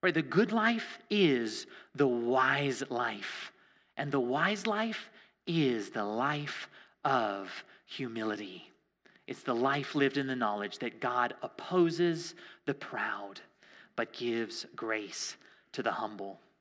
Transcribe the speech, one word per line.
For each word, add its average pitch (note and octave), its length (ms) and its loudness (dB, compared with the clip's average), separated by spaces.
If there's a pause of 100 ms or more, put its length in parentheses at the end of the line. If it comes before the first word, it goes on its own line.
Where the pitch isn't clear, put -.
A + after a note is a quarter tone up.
Right? F3+ 120 2
The D#3 100 2
good E3+ 280 4
life A3+ 460 0 (120)
is C3+ 580 4 (260)
the C#3 140 4
wise C3 800 2
life, A#2 640 -4 (420)
and C#3+ 160 -4
the C#3 80 4
wise D#3 460 2
life A3 460 -2 (340)
is B2+ 460 2
the A2 120 -2
life C#3+ 640 -2 (380)
of G#2 580 0 (220)
humility. G#2+ 840 -6 (580)
It's - 160 -8
the B2 120 0
life C3+ 380 2
lived C#3 240 4
in C#3 80 0
the C3 100 -2
knowledge G#2 440 -2
that A#2 200 -6
God B2 440 0
opposes E3 920 2 (320)
the C#3 80 0
proud, - 680 -6 (560)
but A2+ 180 -4
gives A#2 520 -2 (100)
grace A2 600 -4 (360)
to B2 100 -6
the A2+ 80 2
humble. G2 500 -6 (200)